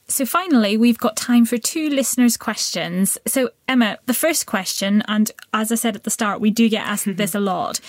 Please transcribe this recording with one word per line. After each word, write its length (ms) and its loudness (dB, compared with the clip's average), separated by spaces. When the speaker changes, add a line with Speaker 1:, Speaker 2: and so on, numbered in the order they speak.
Speaker 1:
So 160 -2
finally, 500 2
we've 220 4
got 180 -2
time 300 4
for 120 0
two 320 -4
listeners' 460 2
questions. 880 -4
So, 240 0
Emma, 360 2
the 80 0
first 320 0
question, 640 -2
and 240 0
as 180 -2
I 40 0
said 200 -2
at 80 -16
the 80 -4
start, 300 -2
we 100 2
do 180 4
get 160 -2
asked 220 -4
Speaker 2:
Mm-hmm. 80 -4
Speaker 1:
this 180 -4
a 60 -2
lot, 500 -2